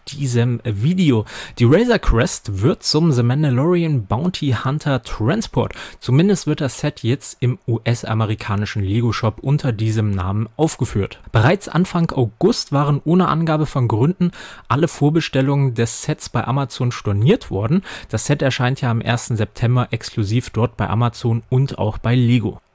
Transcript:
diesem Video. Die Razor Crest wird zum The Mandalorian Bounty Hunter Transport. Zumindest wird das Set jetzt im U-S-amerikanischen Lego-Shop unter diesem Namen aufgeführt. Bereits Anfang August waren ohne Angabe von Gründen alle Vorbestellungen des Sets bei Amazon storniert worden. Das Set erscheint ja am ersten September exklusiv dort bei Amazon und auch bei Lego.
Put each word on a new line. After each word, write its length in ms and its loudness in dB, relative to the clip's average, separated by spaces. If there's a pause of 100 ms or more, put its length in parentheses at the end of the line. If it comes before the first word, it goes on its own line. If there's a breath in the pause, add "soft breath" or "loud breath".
diesem 560 0
Video. 640 2 (340 loud breath)
Die 60 6
Razor 340 4
Crest 640 0
wird 200 2
zum 300 2
The 120 2
Mandalorian 800 2
Bounty 580 -2
Hunter 380 -2
Transport. 720 -2 (260 loud breath)
Zumindest 480 2
wird 140 -2
das 180 -4
Set 240 -6
jetzt 380 -2
im 260 0
U-S-amerikanischen 1120 -2
Lego-Shop 600 0
unter 320 0
diesem 380 0
Namen 440 -2
aufgeführt. 640 -2 (140)
Bereits 340 2
Anfang 440 0
August 600 0
waren 320 2
ohne 240 2
Angabe 380 0
von 240 0
Gründen 420 2 (380 loud breath)
alle 180 2
Vorbestellungen 840 0
des 300 -2
Sets 260 -6
bei 180 -2
Amazon 460 -2
storniert 580 2
worden. 320 0 (240 loud breath)
Das 200 -4
Set 140 0
erscheint 380 0
ja 100 -2
am 120 0
ersten 340 -2
September 560 0
exklusiv 600 -4
dort 260 -2
bei 120 -2
Amazon 600 0
und 280 0
auch 200 -2
bei 180 0
Lego. 460 2 (140)